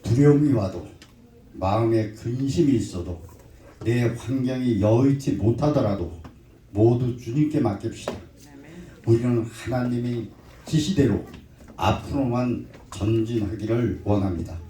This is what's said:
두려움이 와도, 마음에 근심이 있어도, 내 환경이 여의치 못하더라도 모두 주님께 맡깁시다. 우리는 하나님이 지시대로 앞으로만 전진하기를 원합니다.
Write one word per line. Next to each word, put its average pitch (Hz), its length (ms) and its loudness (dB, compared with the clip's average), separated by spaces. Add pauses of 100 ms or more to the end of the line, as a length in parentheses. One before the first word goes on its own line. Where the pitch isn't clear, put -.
두려움이 143 480 6
와도, 95 340 -2 (680)
마음에 107 580 0
근심이 135 640 0
있어도, 90 440 -6 (640)
내 120 200 2
환경이 127 760 -2
여의치 120 520 4
못하더라도 107 800 0 (580)
모두 120 460 2
주님께 151 420 0
맡깁시다. 107 540 -4 (920)
우리는 117 380 4
하나님이 120 840 -4 (360)
지시대로 - 600 2 (500)
앞으로만 120 920 -2 (280)
전진하기를 110 1080 -2
원합니다. 95 520 -2 (140)